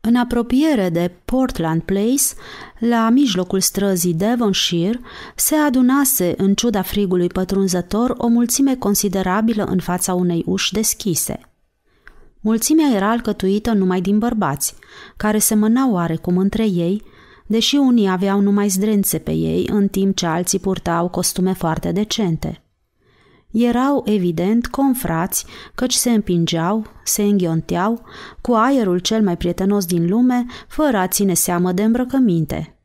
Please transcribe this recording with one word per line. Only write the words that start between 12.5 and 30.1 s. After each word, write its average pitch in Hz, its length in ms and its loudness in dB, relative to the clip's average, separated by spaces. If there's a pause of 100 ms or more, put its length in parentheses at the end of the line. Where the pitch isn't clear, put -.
era 196 160 2
alcătuită 214 640 0
numai 185 280 2
din 196 180 0
bărbați, 208 560 -2 (420)
care 214 220 0
semănau 226 540 2
oarecum 175 460 0
între 196 260 0
ei, 185 380 0 (440)
deși 226 300 0
unii 247 320 4
aveau 196 320 0
numai 202 280 2
zdrențe 196 500 0
pe - 140 -6
ei, 160 400 -2
în 202 160 2
timp 190 280 0
ce 185 100 -4
alții 175 320 -2
purtau 180 500 -2
costume 185 440 -2
foarte 170 400 -4
decente. 170 720 -4 (880)
Erau, 240 560 0
evident, 196 600 0
confrați, 196 760 -2 (300)
căci 254 180 -2
se - 180 0
împingeau, 180 760 0 (180)
se - 180 -2
înghionteau, 185 840 0 (360)
cu - 120 -2
aerul 220 460 2
cel 220 240 0
mai 180 140 2
prietenos 185 480 0
din 170 240 0
lume, 247 380 2 (220)